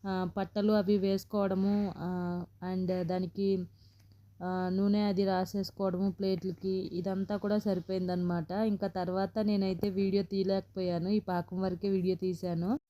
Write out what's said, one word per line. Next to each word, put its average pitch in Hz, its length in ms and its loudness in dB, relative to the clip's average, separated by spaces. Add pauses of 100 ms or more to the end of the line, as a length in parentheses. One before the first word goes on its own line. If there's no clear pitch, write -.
ఆ, 196 80 -4 (180)
పట్టలు 208 420 0
అవి 208 260 4
వేసుకోవడము, 196 760 2 (240)
ఆ, 175 100 -4 (540)
and 185 280 -2 (140)
దానికి, 185 440 -2 (920)
ఆ, 180 80 -6 (200)
నూనె 202 340 2
అది 196 220 2
రాసేసుకోవడము 190 840 0
ప్లేట్లకి, 190 680 -2 (160)
ఇదంతా 190 440 -2
కూడా 208 220 0
సరిపోయిందనమాట. 180 920 0 (160)
ఇంకా 202 220 0
తర్వాత 185 500 -2
నేనైతే 202 520 2
వీడియో 196 340 2
తీయలేకపోయాను, 185 840 0
ఈ 208 120 4
పాకం 180 400 -4
వరకే 190 280 -2
వీడియో 185 280 2
తీశాను. 175 540 -2 (200)